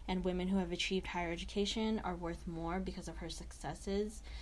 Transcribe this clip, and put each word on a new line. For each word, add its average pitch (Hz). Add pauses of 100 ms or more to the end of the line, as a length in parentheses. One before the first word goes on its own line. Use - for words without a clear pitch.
and 185
women 180
who 190
have 180
achieved 180
higher 175
education 202
are 180
worth 170
more 165
because 185
of 165
her 170
successes. 196 (200)